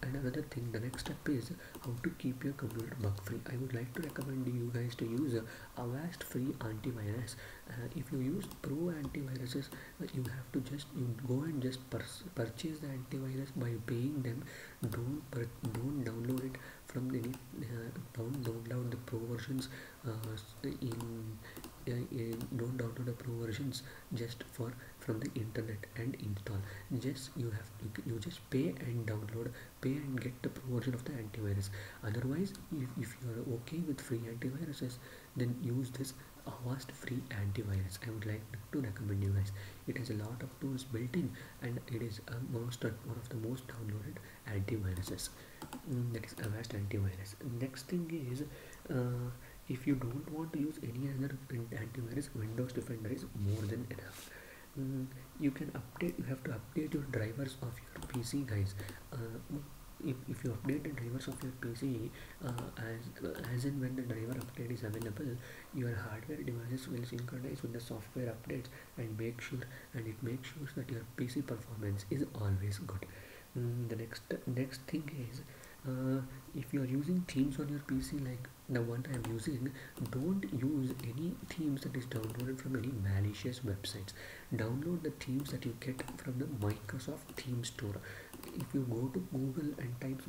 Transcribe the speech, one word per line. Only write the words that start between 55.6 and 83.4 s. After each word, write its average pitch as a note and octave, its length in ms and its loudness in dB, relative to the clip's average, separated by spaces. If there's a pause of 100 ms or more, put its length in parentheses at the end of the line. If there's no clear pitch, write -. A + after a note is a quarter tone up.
update, - 460 0
you - 80 0
have B2+ 200 0
to D3+ 60 2
update D3 420 0
your C#3+ 100 2
drivers B2 580 2
of A#2+ 160 -2
your - 300 -6
P A#2+ 160 2
C, C#3+ 240 2
guys. G2+ 260 4 (400)
Uh, C3+ 40 -2 (880)
if, C3 100 4 (140)
if - 160 -2
you B2 60 4
update C3+ 320 2
the D#3+ 60 -2
drivers A#2+ 380 -2
of C3+ 160 -4
your B2+ 100 -2
P A#2 220 -2
C, A#2+ 360 0 (340)
uh, B2 60 0 (260)
as, A2+ 560 -4 (200)
as B2 120 2
and C#3 160 2
when B2+ 140 2
the C3 80 2
driver A#2 360 0
update A#2+ 320 -4
is A2+ 120 -2
available, A2 420 0 (500)
your A#2+ 200 4
hardware A2 420 -2
devices A#2+ 500 -2
will A#2+ 160 0
synchronize B2+ 580 -2
with A#2 120 -2
the A#2+ 80 -2
software A#2 520 -2
updates B2 340 -4 (300)
and G#2+ 220 0
make A#2 220 0
sure, B2+ 180 -2 (340)
and A2+ 140 -2
it G#2+ 160 -4
makes B2 240 0
sure C#3+ 280 -4
that B2+ 140 -2
your A2+ 120 0 (160)
P B2 100 2
C C#3+ 140 2
performance G#2 680 0
is C3+ 160 4 (100)
always G2+ 420 4
good. F#2 280 -2 (520)
Mm, A#2+ 320 2
the A2+ 60 0
next, A2 260 -4 (260)
next B2+ 360 0
thing C#3+ 480 -2
is, B2+ 100 -6 (460)
uh, C3 340 4 (340)
if C3+ 180 -2
you C#3 80 4
are C3 40 4
using D3 420 6
themes C#3 320 6
on C#3+ 100 2
your C#3+ 100 2
P C3 220 2
C C#3+ 180 0
like B2+ 280 -2 (220)
the B2 120 6
one A#2 300 2
I C3 40 2
am A#2 80 0 (100)
using, C3 380 2 (400)
don't F3+ 420 4
use C3 400 4 (100)
any C#3 300 0 (160)
themes C#3+ 320 2
that B2+ 140 -2
is B2 100 0
downloaded A#2+ 560 0
from C3 140 2
any A#2 160 2 (120)
malicious G2+ 580 4